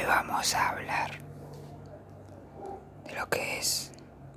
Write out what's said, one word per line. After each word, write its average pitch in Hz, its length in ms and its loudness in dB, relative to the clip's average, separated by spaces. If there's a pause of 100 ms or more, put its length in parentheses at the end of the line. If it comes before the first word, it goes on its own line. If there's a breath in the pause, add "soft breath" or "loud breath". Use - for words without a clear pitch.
vamos - 480 6
a - 140 8
hablar - 420 2 (1900)
de - 80 -8
lo - 140 -2
que - 320 0
es - 320 2 (460)